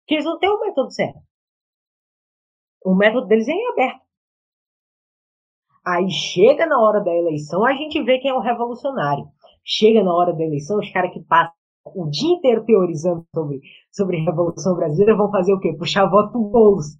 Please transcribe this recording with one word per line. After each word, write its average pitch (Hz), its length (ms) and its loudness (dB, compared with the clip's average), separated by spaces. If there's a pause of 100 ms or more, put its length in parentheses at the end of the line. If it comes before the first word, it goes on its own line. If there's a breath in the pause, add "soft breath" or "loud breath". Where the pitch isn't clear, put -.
Porque - 140 -4
eles 302 100 -2
não 330 160 -6
têm 381 100 0
o 427 80 -2
método 403 320 -4
certo. - 300 -8 (1600)
O 185 120 2
método 214 320 0
deles 220 180 2
é 277 60 -4
em 440 160 -4
aberto. 262 320 -4 (1900)
Aí 180 240 -2
chega 247 560 2
na 294 140 2
hora 214 240 4
da 170 100 -2
eleição, 170 500 -2
a 262 100 2
gente 302 280 -6
vê 254 160 0
quem 269 120 -4
é 262 40 -4
o 254 60 -2
revolucionário. 226 840 -4 (380 soft breath)
Chega 220 380 4
na 185 100 0
hora 175 200 2
da 160 100 -4
eleição, 160 360 -4
os 202 120 -8
caras 180 220 -2
que 170 100 -14
passam - 320 0 (400)
o 170 160 -6
dia 294 240 0
inteiro 240 300 0
teorizando 175 600 0 (100)
sobre, 147 260 -6 (300 soft breath)
sobre 180 300 -4
a 160 40 -4
Revolução 170 520 -2
Brasileira 170 400 2
vão 202 140 0
fazer 196 240 2
o - 40 -4
quê? 165 200 -2
Puxar 185 320 0
voto 214 220 2
pro 220 180 -4
Boulos. 208 500 4